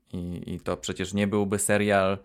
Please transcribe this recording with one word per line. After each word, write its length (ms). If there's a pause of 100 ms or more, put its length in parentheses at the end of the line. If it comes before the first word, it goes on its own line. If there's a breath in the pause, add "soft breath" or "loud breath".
(140)
I, 400
i 60
to 180
przecież 360
nie 140
byłby 320
serial, 640